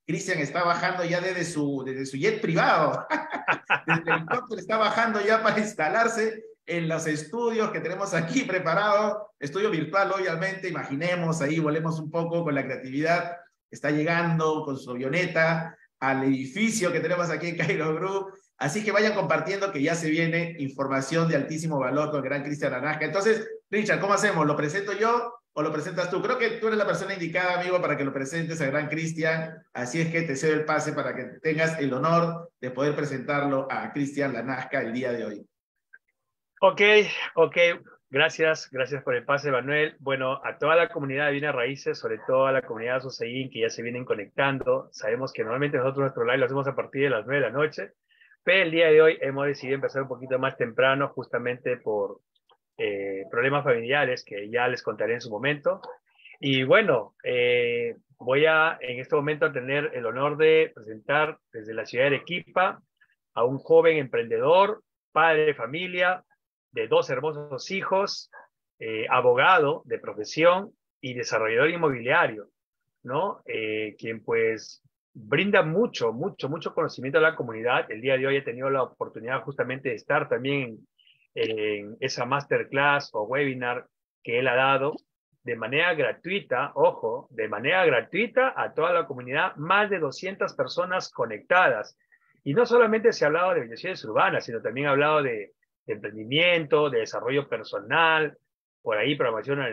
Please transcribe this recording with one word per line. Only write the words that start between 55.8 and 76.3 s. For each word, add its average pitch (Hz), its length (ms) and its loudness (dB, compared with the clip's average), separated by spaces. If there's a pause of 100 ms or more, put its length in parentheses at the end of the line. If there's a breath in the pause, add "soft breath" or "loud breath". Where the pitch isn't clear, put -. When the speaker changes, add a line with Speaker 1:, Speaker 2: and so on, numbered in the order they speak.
Speaker 2:
Y 135 240 0
bueno, 147 600 4
eh, 120 720 0 (220)
voy 135 280 2
a 160 360 4
en 127 180 -8
este 127 160 -2
momento 151 300 0
a 147 80 0
tener 139 400 -2
el 123 120 -4
honor 135 300 -2
de 156 380 4
presentar 139 640 -2 (160)
desde 110 200 -12
la 110 120 -6
ciudad 127 240 2
de 139 60 0
Arequipa 180 640 -2 (540 soft breath)
a 113 100 2
un 135 120 0
joven 160 400 6
emprendedor, 135 880 2 (300)
padre 156 320 4
de 147 80 2
familia, 180 720 -2 (460)
de 110 160 -4
dos 160 220 2
hermosos 147 600 -6
hijos, 190 640 -2 (480 loud breath)
eh, 113 300 -4
abogado 139 760 6
de 113 140 -4
profesión 156 720 2 (300)
y 127 120 -8
desarrollador 117 560 2
inmobiliario, 139 800 0 (560)
¿no? 156 420 -4
Eh, 107 540 -4
quien 113 240 -8
pues 113 580 -2 (320)
brinda 175 480 2
mucho, 160 520 0
mucho, 143 340 -6